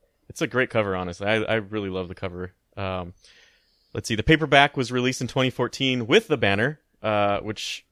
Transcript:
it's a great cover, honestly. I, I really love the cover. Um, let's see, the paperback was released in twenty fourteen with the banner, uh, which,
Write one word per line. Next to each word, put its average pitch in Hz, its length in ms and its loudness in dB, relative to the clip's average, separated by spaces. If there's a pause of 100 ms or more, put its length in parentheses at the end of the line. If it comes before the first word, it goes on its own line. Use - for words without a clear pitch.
(280)
it's - 140 -8
a 156 60 0
great 127 220 0
cover, 101 260 0
honestly. 92 300 -6
I, 110 160 2
I - 120 -2
really 104 360 -4
love 92 180 -6
the 92 80 -12
cover. 90 360 -8 (240)
Um, 92 380 -6 (800)
let's - 140 -6
see, 117 80 0
the 104 80 -2
paperback 147 520 6
was 123 140 -2
released 123 300 -2
in 127 80 -4
twenty 131 220 0
fourteen 127 580 -2
with 208 200 4
the 151 80 2
banner, 110 440 0 (220)
uh, 104 380 2
which, - 520 -10